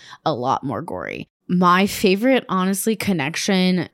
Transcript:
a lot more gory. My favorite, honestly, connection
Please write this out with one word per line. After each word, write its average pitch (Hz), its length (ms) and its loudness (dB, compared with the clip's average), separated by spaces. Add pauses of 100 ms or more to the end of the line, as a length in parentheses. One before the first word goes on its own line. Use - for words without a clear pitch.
(240)
a 160 100 0
lot 123 300 -2
more 127 200 -6
gory. 80 440 -10 (200)
My 180 400 4
favorite, 220 600 2
honestly, 190 480 -2
connection 185 1000 0